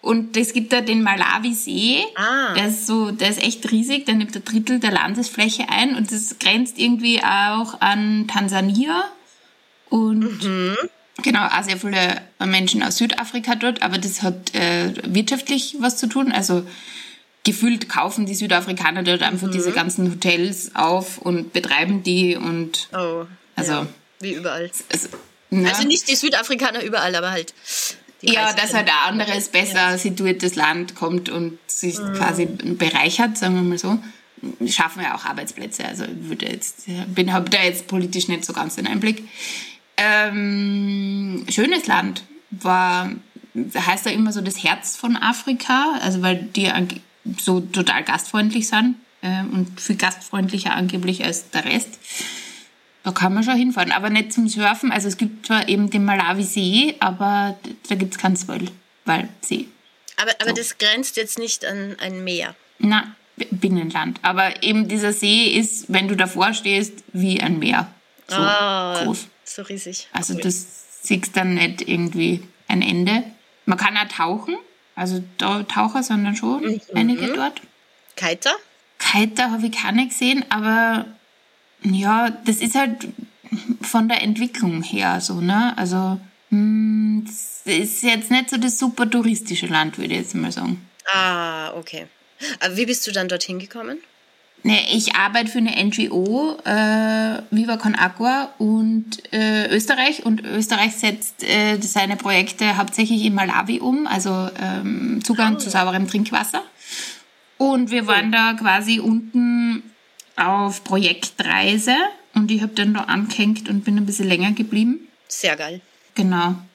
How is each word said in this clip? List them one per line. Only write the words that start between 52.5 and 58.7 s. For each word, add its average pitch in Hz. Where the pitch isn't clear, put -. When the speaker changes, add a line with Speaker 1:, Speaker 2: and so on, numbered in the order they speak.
Speaker 1:
Da 185
kann 185
man 214
schon 254
hinfahren, 240
aber 202
nicht 214
zum 226
Surfen. 208
Also 202
es 190
gibt -
zwar 220
eben 202
den 202
Malawi-See, 196
aber 202
da 202
gibt's 190
keinen 185
Swell, 180